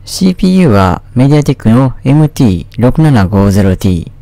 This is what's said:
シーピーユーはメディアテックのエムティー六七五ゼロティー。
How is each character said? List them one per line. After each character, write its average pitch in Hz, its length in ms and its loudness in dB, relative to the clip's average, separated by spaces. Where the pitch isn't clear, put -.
シ - 260 -4
ー 180 60 -4
ピ - 120 -2
ー 185 40 2
ユ 165 80 2
ー - 20 2
は 95 320 0
メ 127 140 2
デ 147 100 2
ィ - 40 2
ア - 20 0
テ 139 100 -2
ッ - 40 -8
ク - 120 -4
の 127 240 0
エ 135 120 0
ム 151 120 2
テ 143 180 -2
ィ 92 160 0
ー - 40 -14
六 127 240 0
七 120 240 2
五 101 240 0
ゼ 98 100 0
ロ 95 160 0
テ 98 120 -2
ィ 85 160 -4
ー。 - 60 -20